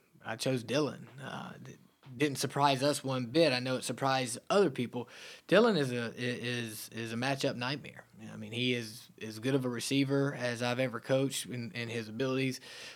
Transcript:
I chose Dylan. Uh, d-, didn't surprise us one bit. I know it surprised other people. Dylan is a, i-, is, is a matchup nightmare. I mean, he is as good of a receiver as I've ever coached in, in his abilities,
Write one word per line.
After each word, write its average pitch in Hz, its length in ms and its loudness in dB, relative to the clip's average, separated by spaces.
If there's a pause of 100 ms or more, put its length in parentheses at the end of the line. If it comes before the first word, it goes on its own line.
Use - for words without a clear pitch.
(260)
I 113 100 -4
chose 131 300 0
Dylan. 127 420 0 (180)
Uh, 123 260 -8 (120)
d-, 131 140 -16 (400)
didn't 139 220 0
surprise 139 440 4
us 143 180 2
one 127 260 -2
bit. 147 260 6
I 123 60 2
know 127 180 0
it 107 80 -6
surprised 131 520 0 (120)
other 190 200 6
people. 123 380 -4 (400)
Dylan 214 300 6
is 135 160 0
a, 120 140 -2
i-, - 100 -6
is, 120 760 -4
is 113 200 -6
a - 20 -4
matchup 131 400 0
nightmare. 123 480 -6 (300)
I - 20 -12
mean, 107 160 -10
he 123 220 2
is 113 340 -6 (180)
as 110 140 -10
good 131 160 2
of 131 80 2
a 127 60 -2
receiver 139 680 2
as 120 240 -2
I've 123 180 0
ever 117 200 0
coached 135 460 2
in, 120 280 -6
in 120 140 -4
his 113 220 -4
abilities, 131 500 0 (360)